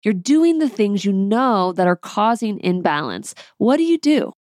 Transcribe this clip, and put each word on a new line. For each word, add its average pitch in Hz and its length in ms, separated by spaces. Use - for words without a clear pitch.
You're 214 100
doing 311 460
the 302 100
things 202 340
you 202 80
know 196 600
that 180 160
are 180 80
causing 214 640
imbalance. 151 720
What 247 200
do 330 60
you 330 140
do? 294 360